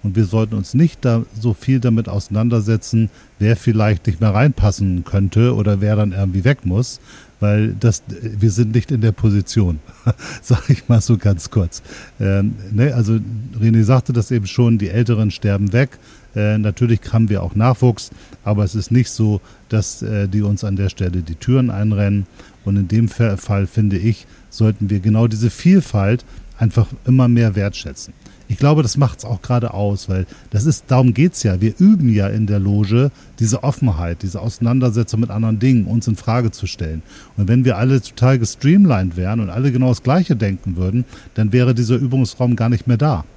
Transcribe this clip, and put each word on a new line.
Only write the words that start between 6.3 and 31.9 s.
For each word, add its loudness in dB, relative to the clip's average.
weg 0
muss, -2
weil 0
das, 0
wir -2
sind 0
nicht 0
in 0
der 2
Position, 0
<laughs> -4
sag -2
ich -2
mal 4
so 0
ganz -2
kurz. -2
Ähm, 0
ne, 0
also 0
René 4
sagte 2
das -2
eben -2
schon, 2
die -4
Älteren 0
sterben -2
weg. -2
Äh, 0
natürlich 0
haben 2
wir -2
auch -6
Nachwuchs, 0
aber 0
es -2
ist -4
nicht 2
so, 0
dass, -4
äh, -2
die 0
uns -2
an -4
der -2
Stelle -4
die -8
Türen 0
einrennen. 0
Und 0
in 0
dem 2
Fa-, -2
Fall, -2
finde 0
ich, -2
sollten -2
wir -2
genau 2
diese 0
Vielfalt 0
einfach 2
immer 4
mehr 2
wertschätzen. -6
Ich -4
glaube, 2
das -2
macht's -2
auch -6
gerade -2
aus, -4
weil -2
das -2
ist, -2
darum 4
geht's 0
ja. 0
Wir 0
üben 4